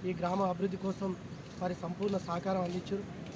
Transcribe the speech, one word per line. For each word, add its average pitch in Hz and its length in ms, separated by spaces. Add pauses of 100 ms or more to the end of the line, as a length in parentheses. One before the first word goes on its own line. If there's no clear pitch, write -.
ఈ 185 120
గ్రామ 175 200 (140)
అభివృద్ధి 180 320
కోసం 185 240 (500)
వారి 180 240
సంపూర్ణ 190 340 (100)
సహకారం 185 400
అందించారు. 180 360 (320)